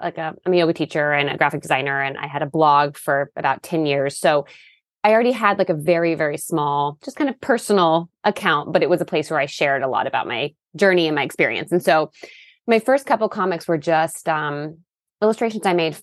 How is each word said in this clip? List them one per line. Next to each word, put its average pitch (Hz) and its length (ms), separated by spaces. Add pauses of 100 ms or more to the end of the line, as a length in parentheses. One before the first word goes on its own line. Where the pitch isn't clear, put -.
like 165 160
a, 160 180 (120)
I'm 180 80
a - 20
yoga 165 160
teacher 151 400
and 143 160
a - 80
graphic 147 240
designer, 139 400
and 135 160
I 143 120
had 147 140
a 151 40
blog 143 500
for 143 400
about 139 260
ten 160 220
years. 139 320
So 151 300 (580)
I 214 80
already 233 200
had, 208 260
like, 196 120
a 175 40
very, 165 420
very 151 200
small, 147 680
just - 120
kind 285 140
of - 100
personal 170 680 (140)
account, 160 480
but 170 100
it 147 80
was 175 100
a 175 40
place 156 260
where 160 80
I 139 80
shared 139 360
a 135 60
lot 123 200
about - 180
my 123 260 (220)
journey 180 320
and 156 80
my 143 80
experience. 117 480
And 175 120
so 160 280 (560)
my 226 140
first 269 260
couple 220 220
comics 185 400
were 165 100
just, 160 500
um, 151 500 (440)
illustrations 220 420
I 190 80
made 160 300